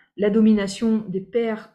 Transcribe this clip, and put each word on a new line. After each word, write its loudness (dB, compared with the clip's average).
la 0
domination 2
des -6
pères, -6